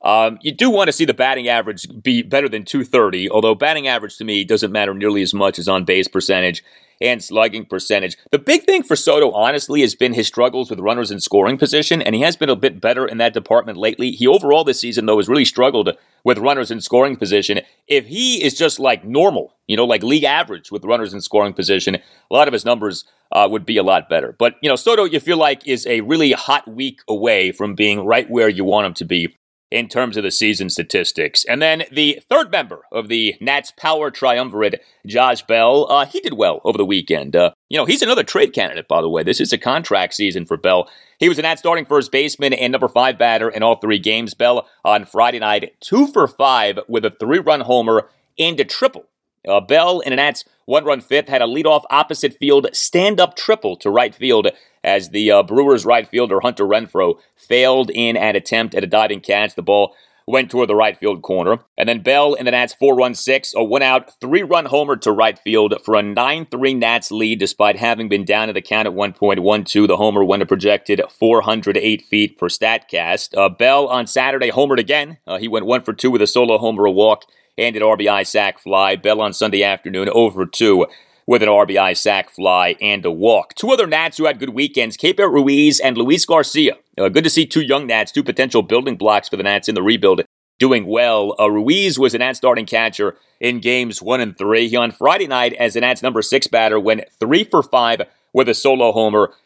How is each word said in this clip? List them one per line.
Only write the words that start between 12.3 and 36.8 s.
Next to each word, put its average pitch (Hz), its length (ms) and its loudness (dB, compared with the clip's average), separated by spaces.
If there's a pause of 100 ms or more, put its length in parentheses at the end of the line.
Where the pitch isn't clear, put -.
been 147 120 -2
a 127 60 2
bit 98 240 -4
better 117 280 -2
in 113 100 -8
that 117 160 0
department 110 460 0
lately. 110 320 -2
He 113 160 0
overall 147 360 4
this 135 160 -2
season, 113 280 -4
though, 107 100 4
has 98 100 0
really 135 160 2
struggled 123 540 0 (260)
with 120 140 2
runners 127 320 -2
in 113 100 -8
scoring 110 360 2
position. 101 460 -2 (260)
If 135 180 0
he 208 380 -4
is 143 100 0
just, 160 260 -2
like, 123 240 -2
normal, 135 520 0 (100)
you 107 100 -2
know, 117 100 2
like, 110 180 0
league 143 220 0
average 139 460 -4
with 98 140 -10
runners 110 260 -2
in 98 100 -12
scoring 101 320 0
position, 95 420 -2
a - 60 -8 (280)
lot 143 180 4
of 131 60 -4
his 110 120 -4
numbers, 107 380 -2 (280)
uh, 101 180 4
would 104 160 -4
be 113 120 -2
a 98 60 2
lot 92 240 2
better. 69 300 -2
But, 120 240 0
you 147 80 -2
know, 131 60 2
Soto, 214 300 2
you 156 140 -2
feel 170 180 0
like, 147 300 0
is 127 200 -4
a 117 140 0
really 143 320 2
hot - 340 -2
week 123 420 -10
away 101 420 0
from 104 220 -6
being 104 320 0
right 117 240 0
where 113 180 2
you 95 160 -2
want 101 220 0
him 90 80 -6
to 87 120 -10
be 85 300 -4 (360)
in 117 160 -4
terms 120 300 -4
of 107 60 -4
the 95 80 -4
season 98 380 -2
statistics. - 760 -4
And 127 160 -4
then 160 280 -2
the 147 300 -2 (100)
third 277 220 -2
member 90 300 -6 (100)
of 110 160 -8
the 110 320 -4
Nats 135 380 -4
power 156 340 -4
triumvirate, 120 720 -2 (240)
Josh 120 360 0
Bell, 117 460 2
uh, 139 160 2
he - 140 -10
did 214 140 -8
well 101 320 0
over 113 120 0
the 101 60 0